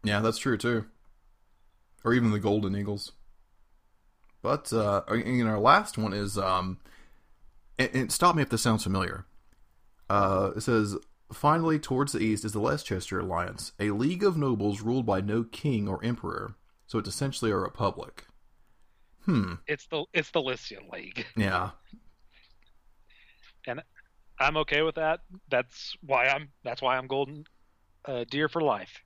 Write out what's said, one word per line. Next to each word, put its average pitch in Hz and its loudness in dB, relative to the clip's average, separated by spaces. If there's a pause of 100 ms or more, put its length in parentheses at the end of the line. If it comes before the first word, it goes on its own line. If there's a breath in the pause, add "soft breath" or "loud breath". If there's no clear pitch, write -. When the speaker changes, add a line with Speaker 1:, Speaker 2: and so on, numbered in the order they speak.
Speaker 1:
Yeah, 104 2
that's 113 2
true, 120 2
too. 117 0 (1120)
Or 117 4
even 120 4
the 104 0
Golden 101 2
Eagles. 101 -6 (1300)
But, 135 -2
uh, 104 2
in 120 2
our 107 2
last 151 4
one 110 -2
is, 101 -4
um, 92 -2 (960 soft breath)
and, 131 0
and 131 -2
stop 175 4
me 151 2
if - -2
this 113 0
sounds 110 2
familiar. 95 -2 (840)
Uh, 98 4
it 107 -4
says, 107 2 (340)
"Finally, 160 2
towards 139 -2
the 117 -2
east 107 0
is 104 -4
the 107 -2
Leicester 104 -2
Alliance, 90 -4
a 107 0
league 151 0
of 190 4
nobles 107 0
ruled 120 0
by 95 2
no 107 0
king 113 -2
or 95 -4
emperor. 110 -6 (300)
So 113 -2
it's 104 -4
essentially 131 -2
a 98 2
republic." - -4 (1000)
Hmm. 101 2 (120)
Speaker 2:
It's - -6
the, 156 -4
it's 160 -2
the 160 2
Lycian 113 -8
League. 92 -12
<laughs> - -8
Speaker 1:
Yeah. 95 0 (2000 soft breath)
Speaker 2:
And 127 -8 (560)
I'm 147 2
okay 151 2
with 160 -2
that. 160 0 (280)
That's - -2
why 131 2
I'm, 139 0 (140)
that's 123 -6
why 131 2
I'm 131 -6
golden, 139 -4 (580)
uh, 123 -6
deer 147 0
for 170 -2
life. 113 0